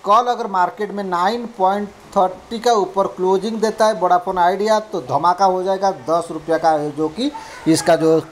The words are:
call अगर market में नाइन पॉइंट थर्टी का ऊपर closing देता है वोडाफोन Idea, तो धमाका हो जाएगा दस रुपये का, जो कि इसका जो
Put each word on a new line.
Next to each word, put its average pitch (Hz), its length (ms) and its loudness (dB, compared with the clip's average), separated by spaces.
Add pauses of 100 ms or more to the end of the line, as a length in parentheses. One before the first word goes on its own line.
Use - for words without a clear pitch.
call 226 200 4
अगर 233 220 -2
market 196 440 -2
में 202 120 -6
नाइन 196 540 -2
पॉइंट 202 320 0
थर्टी - 720 -4
का 233 140 2
ऊपर 190 340 0
closing 190 540 0
देता 220 240 0
है 220 80 4
वोडाफोन 180 440 -2
Idea, 196 420 2
तो 202 220 -6
धमाका 165 440 0
हो 185 180 2
जाएगा 190 280 0
दस 160 400 -2
रुपये 156 280 -2
का, 160 180 2
जो 151 320 -4
कि 240 220 -4 (360)
इसका 160 280 4
जो 160 260 4 (100)